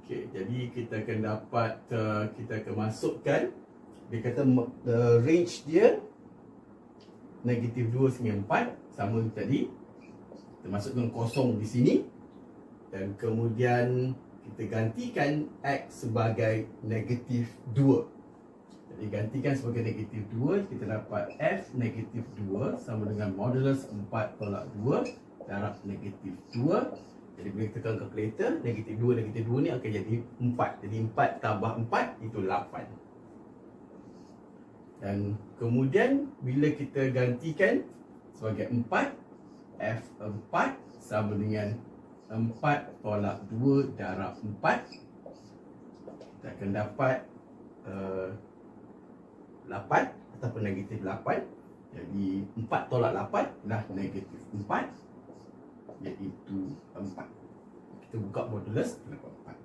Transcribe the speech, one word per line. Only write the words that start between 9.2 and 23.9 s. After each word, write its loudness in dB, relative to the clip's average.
tadi. 2
Kita -8
masukkan 0
kosong 2
di -2
sini. 6
Dan -6
kemudian 2
kita -10
gantikan 0
X -2
sebagai 2
negatif 0
dua. 8
Jadi -6
gantikan 0
sebagai 0
negatif -6
dua, 2
kita -6
dapat -4
F 0
negatif -2
dua -2
sama -4
dengan -2
modulus 2